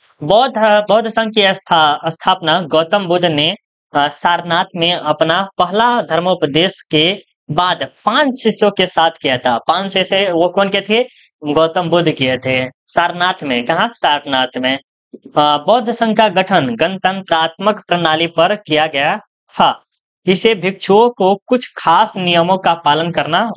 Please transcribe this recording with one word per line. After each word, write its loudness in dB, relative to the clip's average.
बौद्ध, 2
बौद्ध 2
संघ -2
की 2
स्था-, 0
स्थापना -2
गौतम 0
बुद्ध 0
ने, 0
अ, 2
सारनाथ -2
में 0
अपना 0
पहला 0
धर्मोपदेश -2
के 0
बाद -2
पांच 0
शिष्यों 2
के -2
साथ 2
किया 0
था। 0
पांच -2
शिष्य 0
वो 2
कौन 0
के -2
थे? 0
गौतम 0
बुद्ध 2
किए -2
थे -2
सारनाथ -2
में। -4
कहाँ? 0
सारनाथ -2
में। -2
अ, -20
बौद्ध 2
संघ 0
का 4
गठन 0
गणतंत्रात्मक -2
प्रणाली 0
पर 0
किया -2
गया -2
था। 0
इसे 2
भिक्षुओं 2
को 0
कुछ -4
खास 2
नियमों 2
का 0
पालन 0
करना -2